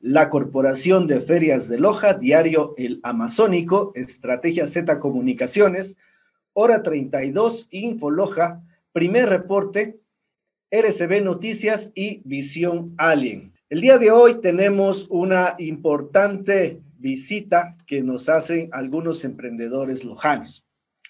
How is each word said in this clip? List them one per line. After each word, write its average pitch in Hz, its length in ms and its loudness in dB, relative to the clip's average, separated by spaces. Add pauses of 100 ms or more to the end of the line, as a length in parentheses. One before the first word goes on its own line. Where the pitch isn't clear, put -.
la 147 280 4
Corporación 143 800 0
de 135 140 0
Ferias 147 480 0
de 117 100 -4
Loja, 196 360 2
Diario 156 600 2
El 123 280 -6
Amazónico, 175 920 0
Estrategia 139 720 -4
Z 170 320 -2
Comunicaciones, 143 960 0 (560)
Hora 220 320 2
treinta 139 400 -4
y 143 80 -4
dos, 226 380 -2
Info 214 400 -6
Loja, 170 540 -2 (280)
Primer 202 380 0
Reporte, 196 680 -2 (720)
R 214 220 2
C 175 140 -2
B 202 160 0
Noticias 208 720 -4
y 196 320 -8
Visión 170 720 -6
Alien. 131 560 0 (160)
El 160 120 -4
día 254 180 8
de 220 100 6
hoy 233 320 8
tenemos 196 680 0
una 180 500 0
importante 175 1200 0 (160)
visita 180 760 -2 (100)
que 143 160 -6
nos 127 260 -6
hacen 160 440 0
algunos 156 520 -6
emprendedores 123 800 -8
lojanos. 123 640 -4 (440)